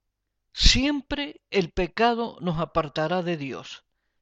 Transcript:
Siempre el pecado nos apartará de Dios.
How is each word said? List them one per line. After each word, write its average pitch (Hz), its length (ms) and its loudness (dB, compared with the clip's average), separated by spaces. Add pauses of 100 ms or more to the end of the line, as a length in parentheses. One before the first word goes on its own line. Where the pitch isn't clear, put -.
(540)
Siempre 285 880 2 (100)
el 165 200 0
pecado 226 720 0
nos 170 180 -2
apartará 160 640 -2
de 170 160 -4
Dios. 135 460 -10 (380)